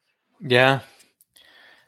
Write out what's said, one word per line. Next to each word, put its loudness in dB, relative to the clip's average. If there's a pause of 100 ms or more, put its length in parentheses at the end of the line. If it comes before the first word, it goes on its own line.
(460)
Yeah. 0 (1080)